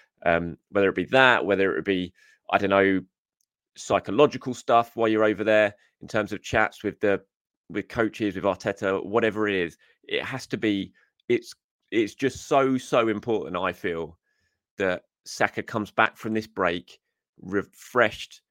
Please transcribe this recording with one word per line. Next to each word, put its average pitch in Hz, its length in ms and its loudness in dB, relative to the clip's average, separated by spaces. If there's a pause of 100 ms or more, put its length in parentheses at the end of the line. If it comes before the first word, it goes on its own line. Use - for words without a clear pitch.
(240)
um, 85 320 0 (140)
whether 98 180 2
it 90 60 0
be 90 120 -2
that, 123 380 4
whether 98 320 2
it - 80 -4
be, 90 280 -2 (380)
I 98 80 2
don't 101 120 0
know, 98 300 4 (760)
psychological 123 800 0
stuff 117 400 0
while 113 140 0
you're 107 160 2
over 107 200 0
there 107 300 4 (260)
in - 80 -18
terms 107 240 -2
of 98 100 -10
chats - 400 0
with 101 180 -6
the, 98 200 2 (480)
with 95 200 -8
coaches, 107 480 -2
with 90 80 -8
Arteta, 98 600 -2
whatever 107 440 0
it 101 80 0
is, 85 200 -2 (280)
it - 180 -4
has 127 240 -10
to - 100 -8
be, 101 360 -2 (360)
it's - 240 -2 (380)
it's 104 240 0
just - 320 -4
so, 135 320 2
so 123 300 0
important, 104 480 -4
I 90 160 -2
feel, 82 460 -8 (600)
that 92 240 -2 (220)
Saka - 380 -4
comes 107 280 -6
back - 260 0
from 110 180 -6
this 110 120 -4
break 90 520 -4 (420)
refreshed, - 1080 -2